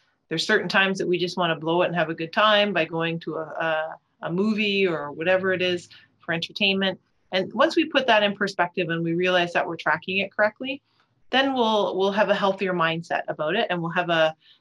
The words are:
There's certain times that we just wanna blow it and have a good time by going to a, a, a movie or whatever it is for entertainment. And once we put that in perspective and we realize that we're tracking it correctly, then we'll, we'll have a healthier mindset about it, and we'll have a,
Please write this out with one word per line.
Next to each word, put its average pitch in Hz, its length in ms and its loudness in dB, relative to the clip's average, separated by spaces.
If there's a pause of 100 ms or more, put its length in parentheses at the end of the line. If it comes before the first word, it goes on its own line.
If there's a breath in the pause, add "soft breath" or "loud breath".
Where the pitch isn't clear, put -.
(300 soft breath)
There's 160 180 -4
certain 208 220 2
times 190 280 2
that 170 100 -4
we 175 100 0
just 175 200 -4
wanna 165 180 0
blow 160 280 0
it 151 40 2
and 170 80 -4
have 160 140 0
a 165 60 -6
good 165 180 -8
time 208 400 4
by 165 120 0
going 165 360 -2
to 156 140 -8
a, 160 60 -6
a, 160 540 -4 (280)
a 156 80 -6
movie 202 560 0
or 147 240 -4
whatever 185 420 0
it 175 80 -2
is 180 280 -2 (300 loud breath)
for - 140 -4
entertainment. 190 680 0 (320)
And 190 220 -2
once 294 220 2
we 320 100 2
put - 220 0
that 214 160 6
in 202 120 0
perspective 180 540 -2
and 165 140 -2
we 165 100 0
realize 180 400 2
that 170 140 0
we're 165 80 -6
tracking 165 440 -2
it - 160 -6
correctly, 254 460 -2 (500)
then 269 220 2
we'll, 220 440 2
we'll 196 140 2
have 196 180 2
a 202 60 2
healthier 190 380 0
mindset 165 540 -2
about 156 280 -4
it, 226 140 0
and 180 120 -2
we'll 165 100 -4
have 170 180 -2
a, 160 260 2 (260 soft breath)